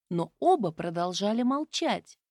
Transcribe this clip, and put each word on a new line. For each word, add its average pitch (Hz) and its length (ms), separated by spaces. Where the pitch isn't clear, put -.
но 170 300
оба 185 320
продолжали 175 720
молчать, 269 760